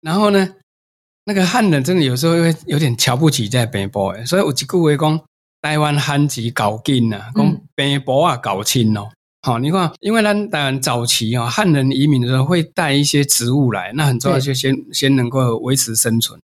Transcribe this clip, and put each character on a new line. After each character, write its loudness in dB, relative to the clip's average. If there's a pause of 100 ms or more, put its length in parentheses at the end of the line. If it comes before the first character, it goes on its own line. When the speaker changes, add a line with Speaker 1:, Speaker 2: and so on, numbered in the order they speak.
Speaker 1:
然 -4
后 4
呢， 2 (760)
那 -6
个 2
汉 2
人 2
真 0
的 2
有 0
时 -2
候 2
会 4 (120)
有 -2
点 0
瞧 0
不 4
起 -2
这 2
平 -4
埔 -2
的， -12
所 0
以 2
有 0
一 -4
句 -6
话 2
讲 0 (420)
，“台 -2
湾 2
汉 0
字 -4
搞 -2
紧 2
啊”， -10
Speaker 2:
嗯。 2
Speaker 1:
讲 2 (140)
平 -2
埔 0
啊 2
搞 -4
亲 2
哦。 -8 (340)
好， -2
你 -2
看， 0
因 -2
为 2
咱 0
台 -2
湾 -2
早 -2
期 -2
哦， -2
汉 0
人 2
移 2
民 4
的 0
时 0
候 2
会 0
带 -2
一 2
些 2
植 -4
物 2
来， -6
那 -2
很 0
重 -2
要， 0
Speaker 2:
对。 -2
Speaker 1:
就 -2
先， -2 (160)
先 2
能 2
够 0
维 -2
持 -4
生 0
存。 -6 (140)